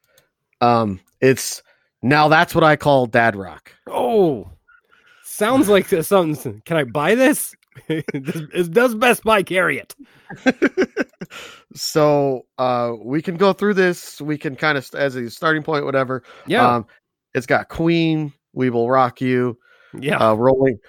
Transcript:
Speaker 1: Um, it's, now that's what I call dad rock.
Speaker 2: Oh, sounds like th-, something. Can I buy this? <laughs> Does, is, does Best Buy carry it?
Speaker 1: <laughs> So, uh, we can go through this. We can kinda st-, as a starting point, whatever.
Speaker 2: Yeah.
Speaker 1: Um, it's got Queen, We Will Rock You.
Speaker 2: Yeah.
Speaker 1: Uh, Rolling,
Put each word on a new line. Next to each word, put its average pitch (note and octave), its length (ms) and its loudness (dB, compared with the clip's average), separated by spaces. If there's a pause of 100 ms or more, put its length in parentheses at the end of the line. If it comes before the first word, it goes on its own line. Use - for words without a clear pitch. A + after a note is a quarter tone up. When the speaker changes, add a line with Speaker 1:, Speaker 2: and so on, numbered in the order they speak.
(600)
Speaker 1:
Um, A2+ 400 2 (200)
it's, - 420 2 (400)
now D3+ 260 4
that's D#3+ 260 4
what E3 100 4
I D3+ 120 6
call C3+ 300 2
dad A2+ 300 2
rock. F2+ 360 -16 (140)
Speaker 2:
Oh, F3+ 640 0 (720)
sounds B3 460 0
like G3 200 4
th-, D#3+ 160 0
something. D3+ 600 -2
Can E3 120 -4
I D3 80 0
buy D3 300 -2
this? C4 400 0 (160)
<laughs> - 180 -20
Does, D#3 540 -6 (100)
is, F3 160 -2
does A#3 280 2
Best A#3+ 260 0
Buy G#3 220 2
carry E3+ 340 -2
it? - 160 -14 (500)
Speaker 1:
<laughs> - 440 0 (840)
So, C#3+ 720 0 (100)
uh, A#2+ 440 -2
we B2+ 200 -4
can E3+ 160 -8
go G3 160 4
through G3+ 220 0
this. F3+ 460 -2
We D3 180 -6
can C#3 180 -8
kinda D3+ 240 -2
st-, D3 200 -12
as C3+ 160 -2
a A#2+ 140 -8
starting D#3 320 -2
point, D3 220 -2
whatever. C3 380 -2 (240)
Speaker 2:
Yeah. E3 300 2
Speaker 1:
Um, A2 100 -6 (480)
it's C3 120 -4
got A2+ 220 0
Queen, E3 640 0 (220)
We B2+ 160 0
Will A#2 200 -2
Rock C3 300 0
You. B2 380 -2 (400)
Speaker 2:
Yeah. C3 180 -4
Speaker 1:
Uh, A2 180 4
Rolling, C3 440 2 (100)